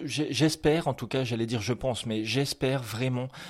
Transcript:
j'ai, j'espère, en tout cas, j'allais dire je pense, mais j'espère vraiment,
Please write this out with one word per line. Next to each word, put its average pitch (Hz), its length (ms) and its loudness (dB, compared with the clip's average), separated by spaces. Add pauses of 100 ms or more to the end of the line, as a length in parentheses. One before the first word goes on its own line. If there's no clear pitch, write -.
j'ai, 147 280 -2
j'espère, 156 560 4
en 127 60 0
tout 123 120 -8
cas, 135 180 0
j'allais 113 200 0
dire 113 160 0
je 113 140 0
pense, 117 320 -2
mais 110 180 -2
j'espère 135 580 0
vraiment, 123 460 -2 (220)